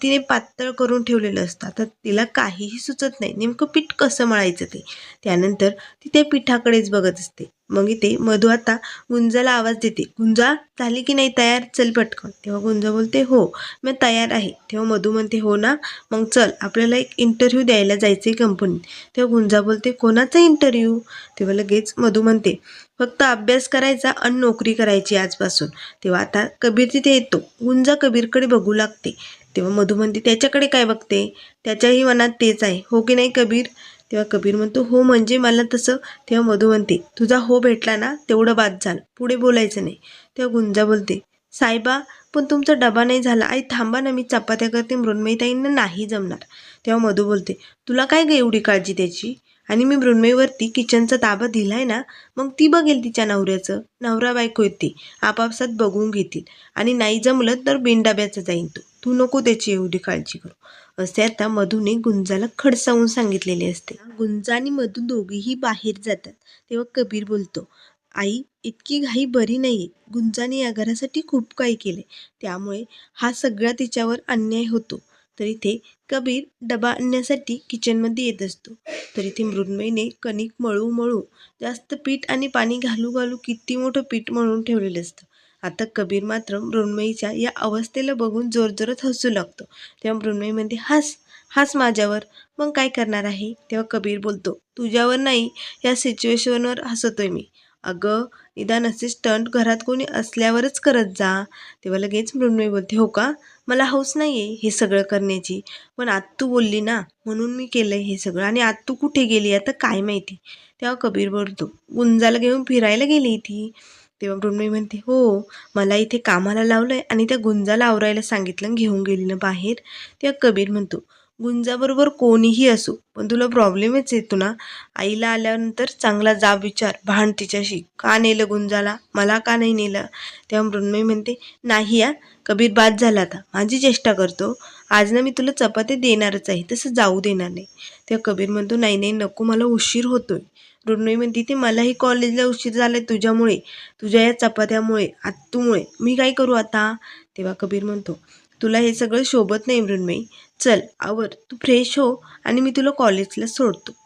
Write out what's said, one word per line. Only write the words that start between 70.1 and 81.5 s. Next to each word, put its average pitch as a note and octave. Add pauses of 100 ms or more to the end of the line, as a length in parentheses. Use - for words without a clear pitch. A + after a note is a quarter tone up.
गुंजाने A#3+
या C4
घरासाठी A3+
खूप A#3
काही A#3+
केले, F#3+ (380)
त्यामुळे G3+ (300)
हा A#3+
सगळा A#3
तिच्यावर A#3 (120)
अन्याय A3+
होतो." A3+ (400)
तर -
इथे A3 (300)
कबीर B3+ (200)
डबा A#3+
आणण्यासाठी B3+
किचनमध्ये A3+
येत G3
असतो. G3 (420)
तर G#3+
इथे G3
मृण्मयीने G#3 (140)
कणिक A3 (100)
मळू A3+
मळू, A#3 (380)